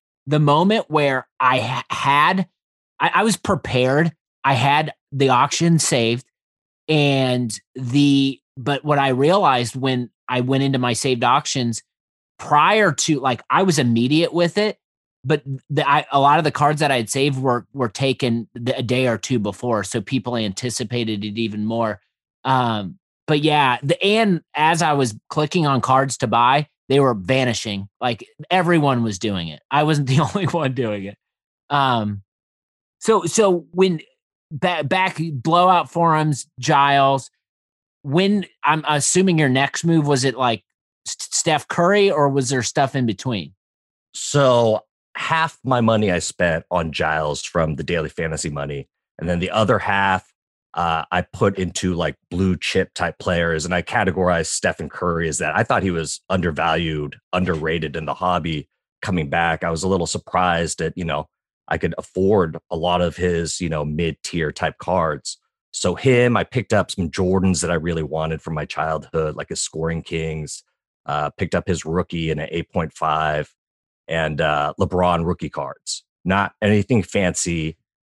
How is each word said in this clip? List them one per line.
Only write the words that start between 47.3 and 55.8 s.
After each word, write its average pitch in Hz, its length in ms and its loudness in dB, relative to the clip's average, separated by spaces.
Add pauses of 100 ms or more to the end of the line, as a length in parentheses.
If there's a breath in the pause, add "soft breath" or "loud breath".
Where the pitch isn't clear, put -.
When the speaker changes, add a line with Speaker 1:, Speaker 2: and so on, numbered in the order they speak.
Speaker 2:
from 80 300 -2
the 69 80 -8
Daily 78 260 -4
Fantasy 80 400 -6
Money. 71 400 -8 (300)
And 82 100 -6
then 87 120 0
the 90 100 -4
other 107 300 2
half, 98 520 0 (420)
uh, 82 360 -2
I 90 120 0
put 101 360 -2
into, 90 360 -4
like, 82 200 -4 (160)
blue 92 260 0
chip - 380 -2
type 85 240 -4
players. 85 460 -2
And 87 100 -4
I 90 80 0
categorized 90 640 0
Stephen - 420 -4
Curry 85 400 -4
as 73 100 -6
that. 78 180 -4
I 113 80 2
thought 107 180 0